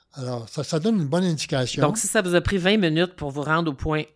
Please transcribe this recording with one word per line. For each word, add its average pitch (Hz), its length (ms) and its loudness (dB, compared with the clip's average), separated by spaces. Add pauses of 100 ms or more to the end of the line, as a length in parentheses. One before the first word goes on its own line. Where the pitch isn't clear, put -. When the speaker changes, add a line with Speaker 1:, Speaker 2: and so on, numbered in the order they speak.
(140)
Speaker 1:
Alors, 123 340 -8
ça, - 160 -8
ça 160 160 -4
donne 214 180 0
une 160 100 0
bonne 170 160 0
indication. 147 580 -2
Speaker 2:
Donc, 151 160 2
si - 80 -2
ça 220 160 2
vous 180 140 2
a 175 60 4
pris 196 180 0
vingt 190 180 4
minutes 175 380 2
pour 143 160 -8
vous 143 100 -6
rendre 156 300 0
au - 20 -2
point 151 300 -2 (120)